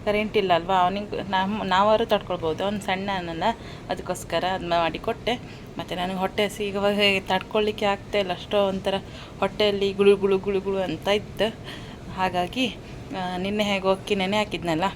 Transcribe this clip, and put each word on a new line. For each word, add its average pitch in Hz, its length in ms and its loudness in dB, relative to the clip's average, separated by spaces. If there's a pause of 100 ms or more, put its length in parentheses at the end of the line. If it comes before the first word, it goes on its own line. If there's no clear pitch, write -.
ಕರೆಂಟ್ 208 320 0
ಇಲ್ಲ 190 160 4
ಅಲ್ವಾ? 180 300 4
ಅವನಿಗೆ 196 480 -2
ನಮ್-, 190 360 0
ನಾವಾದ್ರು 214 400 4
ತಡ್ಕೊಳ್ಬೋದು, 180 580 0
ಅವ್ನು 202 160 -2
ಸಣ್ಣ 196 340 -2
ಅನ್ನಲ್ಲ, 170 300 -4 (460)
ಅದಕ್ಕೋಸ್ಕರ 175 540 -4
ಅದು 180 240 -2
ಮಾಡಿ 170 300 2
ಕೊಟ್ಟೆ. - 680 -4 (120)
ಮತ್ತು - 160 -8
ನನಗೆ 180 220 -4
ಹೊಟ್ಟೆ 190 280 0
ಹಸಿ 202 200 -4
ಈಗ 202 140 -4
ಹೇಗೆ 202 420 4
ತಡ್ಕೊಳ್ಳಿಕ್ಕೆ 208 680 0
ಆಗ್ತಾ 202 320 0
ಇಲ್ಲ, 185 140 0
ಅಷ್ಟೋ 202 360 0
ಒಂಥರ 190 260 -2 (460)
ಹೊಟ್ಟೆಯಲ್ಲಿ 196 520 2
ಗುಳು 196 240 8
ಗುಳು 190 220 2
ಗುಳು 190 220 0
ಗುಳು 196 180 -2
ಅಂತ 175 300 -2
ಇತ್ತು. 208 460 0 (580)
ಹಾಗಾಗಿ, 185 640 0 (400)
ಆ, 180 200 -4
ನಿನ್ನೆ 202 280 0
ಹೇಗೋ 190 260 0
ಅಕ್ಕಿ 190 240 0
ನೆನೆ 196 240 2
ಹಾಕಿದ್ನಲ್ಲ 170 460 0 (120)